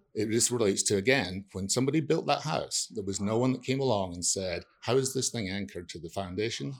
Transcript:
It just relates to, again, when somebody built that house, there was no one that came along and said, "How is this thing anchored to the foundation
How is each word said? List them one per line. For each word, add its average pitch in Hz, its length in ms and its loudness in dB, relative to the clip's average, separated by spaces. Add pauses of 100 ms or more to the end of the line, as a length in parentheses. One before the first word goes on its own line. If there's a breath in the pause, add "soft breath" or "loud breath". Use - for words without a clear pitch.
(160)
It 107 160 0
just 113 180 4
relates 107 340 4
to, 104 140 4
again, 98 560 2
when 95 160 -4
somebody 139 320 2
built 156 240 0
that 143 160 2
house, - 520 -2
there 104 100 -6
was 98 180 -4
no 110 160 0
one 127 160 4
that 127 100 -8
came 131 160 0
along 101 360 0
and 90 100 -6
said, 90 380 -2 (180)
"How 120 160 2
is 131 160 0
this 131 160 0
thing 113 180 -4
anchored 95 420 -6
to 87 100 -12
the 80 100 -10
foundation 104 720 -4